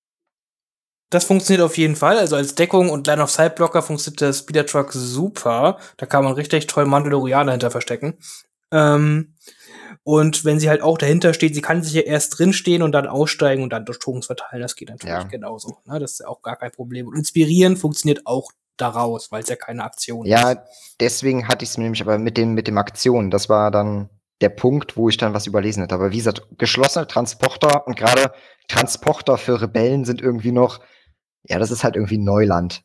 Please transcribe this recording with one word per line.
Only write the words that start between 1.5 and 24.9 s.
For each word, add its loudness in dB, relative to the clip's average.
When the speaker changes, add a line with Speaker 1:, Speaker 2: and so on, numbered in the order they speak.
Speaker 1:
auf 0
jeden 2
Fall. 4
Also 2
als -2
Deckung 4
und -4
Line-of-Sight-Blocker 2
funktioniert -6
der 2
Speeder-Truck -2
super. 0
Da -10
kann 2
man 0
richtig -2
toll 0
Mandalorianer 2
dahinter 0
verstecken. -6
Ähm, 2
und 2
wenn 2
sie 2
halt 2
auch 2
dahinter 2
steht, 2
sie -4
kann 0
sich -6
ja 2
erst -2
drinstehen 2
und 2
dann 2
aussteigen 0
und -6
dann -8
durch -12
Tokens -8
verteilen. -10
Das -10
geht -18
natürlich -10
Speaker 2:
Ja. -4
Speaker 1:
genauso. -12
Ne? -8
Das -8
ist -14
ja -14
auch -14
gar -10
kein -12
Problem. -12
Und -14
inspirieren 2
funktioniert -2
auch -4
daraus, -4
weil's -8
ja -4
keine -12
Aktion -10
Speaker 2:
Ja, 4
Speaker 1:
ist. -6
Speaker 2:
deswegen -2
hatte -2
ich's -10
mir -4
nämlich -4
aber 0
mit -2
dem, 0
mit -2
dem -2
Aktionen. 0
Das -2
war 4
dann -2
der 4
Punkt, -2